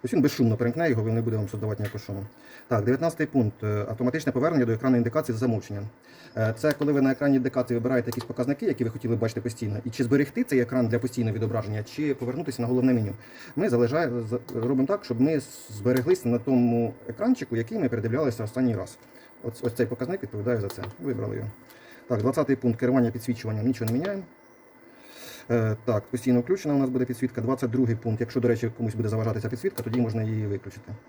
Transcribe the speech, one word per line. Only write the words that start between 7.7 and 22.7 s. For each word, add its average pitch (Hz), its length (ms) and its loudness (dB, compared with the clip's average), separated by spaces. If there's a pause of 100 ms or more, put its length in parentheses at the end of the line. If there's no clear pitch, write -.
вибираєте 120 300 0
якісь 120 140 -6
показники, 139 420 -2
які 151 180 0
ви 113 60 0
хотіли 117 260 -2
бачити 110 260 -2
постійно, 107 440 -4
і 120 40 -4
чи 120 140 -2
зберегти 139 400 2
цей 135 160 2
екран 120 280 2
для 113 120 2
постійного 113 360 -2
відображення, 107 480 -2
чи 147 320 -2
повернутися 135 460 -6
на 120 60 0
головне 127 260 4
меню. 107 200 2 (420)
Ми 185 140 2
залежає-, 123 420 2 (180)
з-, 117 100 -2 (160)
робимо 131 320 2
так, 202 180 -2
щоб 120 160 -2
ми 147 200 4 (280)
збереглися 123 600 2
на 117 100 2
тому 117 540 4 (140)
екранчику, 226 480 0
який 117 240 -2
ми 143 100 0
передивлялися 117 540 0
останній 120 320 0
раз. - 220 -8 (460)
Ось, 117 200 -8
ось 117 100 0
цей - 120 2
показник 127 380 -4
відповідає 113 340 -2
за 101 100 -2
це. 98 160 -8 (160)
Вибрали 107 360 -4
його. 107 140 -6 (580)
Так, 117 120 0
двадцятий 131 360 2
пункт. 120 240 0